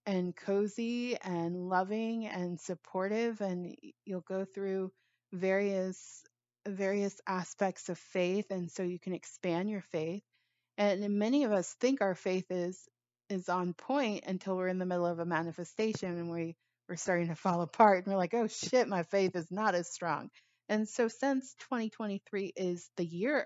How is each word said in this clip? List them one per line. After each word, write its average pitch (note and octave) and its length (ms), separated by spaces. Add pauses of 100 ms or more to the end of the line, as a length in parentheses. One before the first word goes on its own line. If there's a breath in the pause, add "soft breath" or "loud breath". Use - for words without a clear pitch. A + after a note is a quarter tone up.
and F3+ 280
cozy A#3 880
and F3 460
loving G#3+ 580
and F3+ 320
supportive, G#3 840
and F3+ 260
y-, - 260 (120)
you'll F#3 180
go F#3+ 220
through F#3+ 460 (420)
various, F#3+ 920 (420)
various G3 600
aspects F#3 600
of F3 100
faith, F#3 520
and F3+ 200
so - 120
you F3+ 160
can F#3 140
expand F3+ 580
your G3+ 120
faith. E3 400 (560)
And G3+ 400
many C4 260
of G#3+ 80
us F#3 260
think C4 220
our F#3+ 160
faith F#3 340
is, F3+ 380 (400)
is F#3 200
on F3+ 260
point B3 520
until F#3+ 300
we're F#3 120
in F#3 100
the F3+ 80
middle F3 200
of E3+ 140
a E3+ 40
manifestation F3 920
and E3+ 120
we E3+ 260 (320)
were F3+ 80
starting E3+ 320
to E3 60
fall F3 280
apart. F#3 420
And G3 80
we're G3 60
like, F3+ 160
"Oh A3+ 140
shit, A#3+ 400
my F#3 160
faith F#3+ 320
is E3 140
not G3+ 240
as F3 180
strong." D#3+ 380 (380 soft breath)
And G#3+ 200
so A#3 200
since C4 520
twenty A3+ 300
twenty-three G3+ 680
is F3 400
the F3 100
year G#3+ 380